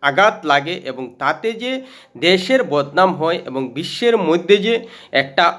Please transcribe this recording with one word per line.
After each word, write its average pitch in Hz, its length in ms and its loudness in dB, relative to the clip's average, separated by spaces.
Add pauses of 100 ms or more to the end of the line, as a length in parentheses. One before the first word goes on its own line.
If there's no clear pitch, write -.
আঘাত 190 280 2 (140)
লাগে 143 240 0 (160)
এবং 127 140 -10 (180)
তাতে 147 260 -2 (140)
যে 247 100 -6 (540)
দেশের 190 340 2 (120)
বদনাম 147 380 2 (100)
হয় 165 260 0
এবং 131 160 -6 (140)
বিশ্বের 233 400 -2 (120)
মধ্যে 175 280 4 (100)
যে 226 80 0 (460)
একটা 139 240 2 (140)